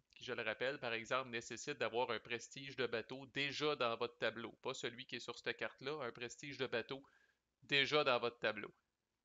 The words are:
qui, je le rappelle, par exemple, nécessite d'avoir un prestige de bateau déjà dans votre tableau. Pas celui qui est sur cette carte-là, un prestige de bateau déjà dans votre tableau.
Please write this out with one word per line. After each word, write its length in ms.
qui, 100
je 80
le 100
rappelle, 360
par 140
exemple, 380
nécessite 480
d'avoir 340
un 80
prestige 560
de 100
bateau 480
déjà 400
dans 220
votre 220
tableau. 340
Pas 120
celui 320
qui 100
est 40
sur 160
cette 200
carte-là, 480
un 80
prestige 440
de 120
bateau 340
déjà 420
dans 160
votre 180
tableau. 340